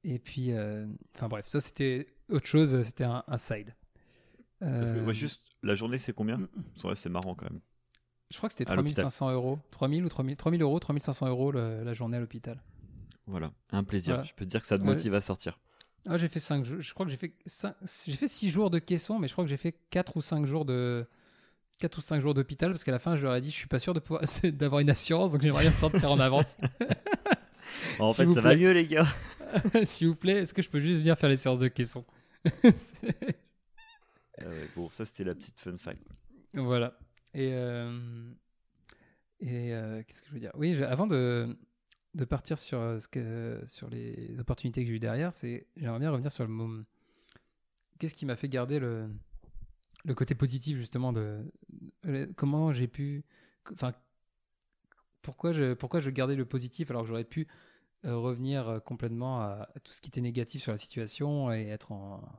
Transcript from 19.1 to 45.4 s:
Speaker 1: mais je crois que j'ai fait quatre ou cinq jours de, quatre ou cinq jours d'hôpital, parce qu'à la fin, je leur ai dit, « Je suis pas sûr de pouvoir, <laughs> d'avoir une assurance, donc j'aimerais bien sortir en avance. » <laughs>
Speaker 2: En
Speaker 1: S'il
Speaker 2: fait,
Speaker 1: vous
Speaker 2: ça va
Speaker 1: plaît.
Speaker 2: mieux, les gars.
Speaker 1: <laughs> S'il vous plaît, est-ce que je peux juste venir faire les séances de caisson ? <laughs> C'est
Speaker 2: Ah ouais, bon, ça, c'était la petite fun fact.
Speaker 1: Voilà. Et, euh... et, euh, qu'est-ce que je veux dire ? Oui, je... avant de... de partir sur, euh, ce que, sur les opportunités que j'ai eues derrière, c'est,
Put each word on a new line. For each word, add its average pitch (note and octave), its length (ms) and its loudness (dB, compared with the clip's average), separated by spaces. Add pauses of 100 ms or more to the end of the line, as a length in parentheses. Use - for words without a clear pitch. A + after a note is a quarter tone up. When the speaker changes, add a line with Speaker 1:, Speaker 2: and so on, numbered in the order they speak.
Speaker 1:
mais D#3 80 0
je - 60 -6
crois F3+ 100 0
que D3+ 60 0
j'ai C#3 80 -2
fait - 180 -4 (140)
quatre - 260 -2
ou D#3+ 60 0
cinq D3 240 0
jours D3+ 200 0
de, B2 400 0 (720)
quatre - 200 -4
ou D#3 40 -8
cinq D3+ 200 0
jours D3 120 2
d'hôpital, C#3 380 0
parce E3+ 140 -4
qu'à C3+ 80 0
la B2 60 0
fin, E3+ 180 0
je C#3 60 0
leur B2+ 120 2
ai B2+ 60 2
dit, « C#3+ 100 -6
Je - 40 -8
suis - 120 -8
pas B2+ 120 0
sûr F3+ 140 -2
de E3 60 0
pouvoir, D#3+ 220 -2
<laughs> - 220 -2 (100)
d'avoir C#3+ 260 2
une C#3+ 100 6
assurance, E3 440 4
donc C#3+ 80 4
j'aimerais C#3+ 220 6
bien D#3+ 100 10
sortir D#3 380 6
en C#3+ 80 8
avance. » C3+ 360 6 (240)
<laughs> - 1200 -2
Speaker 2:
En A2 140 6
Speaker 1:
S'il - 100 4
Speaker 2:
fait, - 20 10
Speaker 1:
vous F3 80 8
Speaker 2:
ça A#2+ 80 6
va A#2+ 100 8
Speaker 1:
plaît. D#3 120 10
Speaker 2:
mieux, F#3 80 10
les E3+ 160 6
gars. D#3 180 6 (400)
Speaker 1:
<laughs> - 380 4
S'il - 240 2
vous E3 80 4
plaît, F#3+ 260 2
est-ce E3 140 -4
que F#3+ 60 2
je - 80 -2
peux D3 100 0
juste D#3+ 220 2
venir D#3+ 160 6
faire D3 120 6
les C3+ 80 6
séances B2+ 220 2
de B2+ 80 4
caisson ? A#2+ 360 -2 (400)
<laughs> - 20 -4 (320)
C'est - 600 -6 (1040)
Speaker 2:
Ah - 60 -12
ouais, D#2 280 -10
bon, E2+ 140 -6
ça, - 160 -8
c'était - 180 -10
la F2+ 120 -4
petite - 240 -20
fun F2+ 180 -10
fact. - 240 -12 (520)
Speaker 1:
Voilà. B2 440 0 (360)
Et, C3+ 200 -2
euh... A#2+ 760 -8 (1120)
et, A#2+ 340 -4
euh, A2 300 -6
qu'est-ce - 180 -20
que - 80 -20
je D3 40 -14
veux B2+ 60 -10
dire ? A#2 160 -10
Oui, D#3+ 200 2
je... C#3 80 2
avant C3+ 240 0
de... B2 480 0 (600)
de C#3 100 -2
partir D3 320 -4
sur, - 220 -6
euh, A#2 200 -2
ce - 80 -14
que, A#2 600 -8
sur A#2+ 220 -14
les A#2 500 -10
opportunités B2+ 440 -2
que A#2 60 -2
j'ai A2+ 60 -2
eues A2+ 40 -4
derrière, B2 340 -2
c'est, - 340 -10 (100)